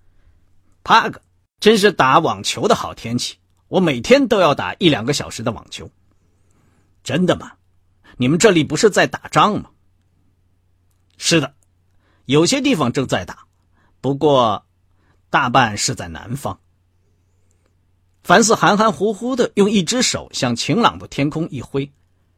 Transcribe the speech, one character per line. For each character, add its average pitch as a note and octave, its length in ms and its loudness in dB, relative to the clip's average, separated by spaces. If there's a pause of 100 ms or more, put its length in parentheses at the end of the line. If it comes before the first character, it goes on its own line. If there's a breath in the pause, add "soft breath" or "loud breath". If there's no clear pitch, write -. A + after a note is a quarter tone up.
(840)
“帕 G#3+ 260 2
格， - 100 -16 (400)
真 A3 160 4
是 G3 160 2
打 C3+ 260 2
网 A2+ 240 -2
球 - 240 -4
的 A3 80 2
好 E2 200 -6
天 A#2+ 240 -6
气！ - 180 -10 (300)
我 E3+ 140 0
每 D3 200 0
天 C4+ 260 4
都 G#3 140 0
要 D3+ 140 4
打 F#2 240 -6
一 F3 100 2
两 A2+ 160 0
个 C3 80 -2
小 D#2+ 160 -8
时 - 140 -12
的 A#2 100 -4
网 E2+ 180 -16
球。 D#2+ 200 -16 (1120)
”“真 F3 220 -2
的 E3 100 2
吗？ - 160 -14 (640 soft breath)
你 B2 120 0
们 E3 100 2
这 A3+ 120 6
里 E3+ 140 4
不 D3+ 120 -4
是 G#3+ 120 4
在 F#3 180 2
打 - 220 -10
仗 E3 320 2
吗 - 100 -14 (1500)
？”“是 E3 220 0
的， C3+ 140 -6 (720)
有 D3+ 200 2
些 C4+ 140 0
地 C4 140 2
方 C3+ 180 0
正 C3 140 -4
在 G#2+ 180 -4
打， - 220 -16 (540)
不 C3+ 140 -2
过 C3+ 500 2 (640)
大 C#3 220 0
半 A#2+ 260 2
是 A#2 180 -4
在 F#2+ 140 -12
南 F2+ 280 -12
方。” G2+ 220 -8 (1600)
凡 G3 220 4
斯 A3 100 2
含 F#3 220 2
含 A3 160 2
糊 F#3+ 220 -4
糊 A#3+ 200 -6
地 A#3+ 220 -2
用 G3+ 140 2
一 G#3+ 120 2
只 A#3 200 -2
手 - 300 -6
向 B2 220 -4
晴 D3 260 -4
朗 C#3+ 180 0
的 F2+ 100 -16
天 C#3 220 -4
空 D#3+ 180 -6
一 B2 140 -12
挥。 C#3 280 -8 (480)